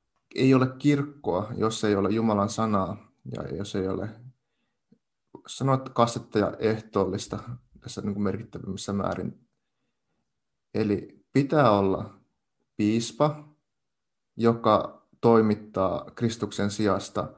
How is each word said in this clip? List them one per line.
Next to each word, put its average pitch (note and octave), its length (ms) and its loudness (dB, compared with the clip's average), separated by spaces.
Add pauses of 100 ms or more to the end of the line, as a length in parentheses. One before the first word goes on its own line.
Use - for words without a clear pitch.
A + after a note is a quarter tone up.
(360)
ei C3 180 6
ole B2+ 140 6 (100)
kirkkoa, A#2 800 -2
jos A2 260 -2
ei G#2 120 4
ole G2 140 2
Jumalan G#2+ 400 2
sanaa G2+ 640 -2 (200)
ja - 240 -8
jos G2+ 200 -8
ei F#2+ 120 -2
ole, F#2+ 220 -6 (1400)
sanoa, C3 280 0
että C3 140 -4
kastetta A#2 500 0
ja G2+ 200 0
ehtoollista G#2 800 -2 (400)
tässä, - 220 -14
niin G2+ 120 -4
kuin, G#2 100 -4
merkittävimmissä G2 720 -6
määrin. F#2 460 -4 (1300)
Eli G#2 600 -2
pitää C#3 380 4
olla G2 480 0 (580)
piispa, A#2 720 0 (880)
joka A2+ 720 2 (140)
toimittaa G#2+ 920 2
Kristuksen G#2 560 -4
sijasta G2 680 -2